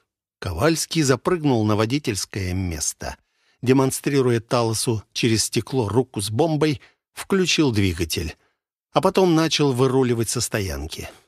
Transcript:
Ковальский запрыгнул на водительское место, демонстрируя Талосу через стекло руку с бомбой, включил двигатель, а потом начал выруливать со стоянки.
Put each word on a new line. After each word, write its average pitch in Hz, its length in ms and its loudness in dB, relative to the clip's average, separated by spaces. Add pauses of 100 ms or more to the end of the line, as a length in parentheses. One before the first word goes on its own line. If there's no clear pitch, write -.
(400)
Ковальский 151 640 -2
запрыгнул 135 640 2
на 107 100 2
водительское 107 760 -2
место, 90 640 -6 (440)
демонстрируя 131 760 2
Талосу 113 720 -2
через 113 320 0
стекло 113 460 -2
руку 110 320 0
с 101 100 -6
бомбой, 151 480 0 (320)
включил 170 640 0
двигатель, 87 640 -2 (560)
а 147 80 2
потом 185 340 4
начал 156 380 2
выруливать 123 560 2
со 120 100 -4
стоянки. 87 680 -6 (180)